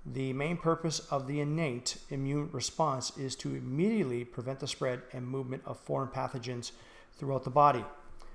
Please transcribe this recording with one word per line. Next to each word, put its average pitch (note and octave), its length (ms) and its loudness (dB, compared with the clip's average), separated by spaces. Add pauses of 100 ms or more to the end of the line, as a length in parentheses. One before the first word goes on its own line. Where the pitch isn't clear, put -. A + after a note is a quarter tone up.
the C3 280 -2
main C#3+ 240 0
purpose D#3+ 420 2
of C3+ 300 0
the D3 120 0
innate D3 580 0 (120)
immune C#3+ 400 0
response C3+ 680 0
is C3+ 200 -4
to C#3 180 -4
immediately C3+ 720 2
prevent B2+ 340 -6
the C#3+ 80 -4
spread B2+ 360 -2 (100)
and B2 160 -6
movement B2+ 360 -4
of B2 140 -8
foreign C3+ 300 -2
pathogens B2+ 640 -4 (400)
throughout C3+ 320 -2
the B2+ 60 -2
body. C3+ 340 8 (500)